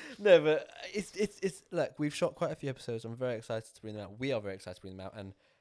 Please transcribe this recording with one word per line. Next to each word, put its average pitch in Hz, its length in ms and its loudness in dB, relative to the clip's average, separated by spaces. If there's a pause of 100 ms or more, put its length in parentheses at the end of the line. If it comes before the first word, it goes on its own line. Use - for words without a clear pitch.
(200)
No, 190 220 10
but 151 280 2 (240)
it's, 202 220 -4
it's, 202 240 -2
it's, - 320 -4
look, 165 260 -2
we've 147 160 -2
shot - 220 -2
quite 160 160 -2
a 156 40 -8
few 139 140 -6
episodes. 117 360 -8
I'm 117 100 -10
very 123 200 -4
excited 110 380 -8
to - 80 -20
bring 107 140 -10
them 104 80 -10
out. 101 160 -14
We 135 140 -2
are 110 80 -2
very 98 140 -6
excited 92 200 -14
to - 60 -20
bring 95 160 -14
them 92 80 -10
out. 101 100 -12
And 98 180 -12 (280)